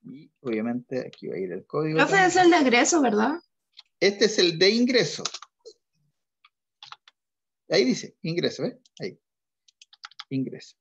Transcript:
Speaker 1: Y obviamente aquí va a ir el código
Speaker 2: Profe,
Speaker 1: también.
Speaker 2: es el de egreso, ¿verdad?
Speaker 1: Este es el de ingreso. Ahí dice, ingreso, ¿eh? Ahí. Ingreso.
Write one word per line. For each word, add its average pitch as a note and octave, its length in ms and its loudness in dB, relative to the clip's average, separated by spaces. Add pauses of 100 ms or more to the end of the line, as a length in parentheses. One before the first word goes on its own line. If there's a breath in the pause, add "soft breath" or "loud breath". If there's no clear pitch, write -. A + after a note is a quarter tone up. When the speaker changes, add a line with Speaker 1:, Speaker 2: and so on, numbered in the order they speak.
Speaker 1:
Y B2+ 280 -20 (100)
obviamente A#2+ 680 -6
aquí - 200 -16
va - 80 -8
a E2 40 -6
ir F#3+ 120 -6
el - 140 -12
código D#3 320 -4
Speaker 2:
Profe, C#4+ 160 2
Speaker 1:
también. F#4+ 160 4
Speaker 2:
es F4 80 -2
el F4+ 140 6
de F4 60 6
egreso, C#4 440 4
¿verdad? A#3+ 380 0 (600)
Speaker 1:
Este G3+ 260 2
es G#3 140 0
el F3 180 2
de F#3 120 4
ingreso. A#3 540 0 (2500)
Ahí G#3 160 2
dice, - 360 -4
ingreso, E3 420 -4
¿eh? A#3+ 160 -8 (200)
Ahí. G2+ 200 -10 (1120)
Ingreso. C3 520 -8